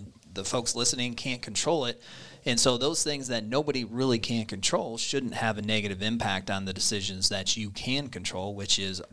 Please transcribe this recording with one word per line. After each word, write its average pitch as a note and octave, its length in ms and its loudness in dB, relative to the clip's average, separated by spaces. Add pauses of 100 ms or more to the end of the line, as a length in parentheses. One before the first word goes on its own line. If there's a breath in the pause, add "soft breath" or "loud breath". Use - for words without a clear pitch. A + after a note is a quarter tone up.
(340)
the F#2+ 120 -4
folks A#2+ 300 0
listening A#2+ 400 0
can't B2 260 -6
control D3 440 2
it. A#2+ 160 -4 (440 loud breath)
And A#2+ 140 4
so B2 180 6
those D3+ 260 2
things C#3+ 240 -2
that A2+ 180 -2
nobody C3+ 380 0
really A#2+ 340 4
can A2+ 280 0
control A2+ 520 0
shouldn't C3 380 -2
have A2 220 0
a G#2+ 40 -4
negative G#2 400 2
impact G#2+ 480 0
on G2 160 -2
the F#2+ 80 -4
decisions G2 560 0
that F#2+ 260 0
you G#2+ 140 -4
can C3 380 -2
control, F#2+ 480 -6
which G2 240 2
is, F#2+ 220 -4 (120)